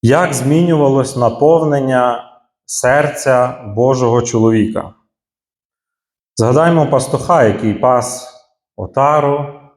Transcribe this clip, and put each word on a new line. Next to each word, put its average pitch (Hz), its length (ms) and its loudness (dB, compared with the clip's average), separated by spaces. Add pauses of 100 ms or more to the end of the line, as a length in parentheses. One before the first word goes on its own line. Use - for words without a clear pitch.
Як 151 320 2
змінювалось 139 800 0
наповнення 131 1120 0 (340)
серця 131 1000 -2 (120)
Божого 123 460 2
чоловіка? 110 720 0 (1400)
Згадаймо 151 540 2
пастуха, 139 540 0
який 107 300 0
пас - 600 -2 (420)
отару 143 840 -2 (160)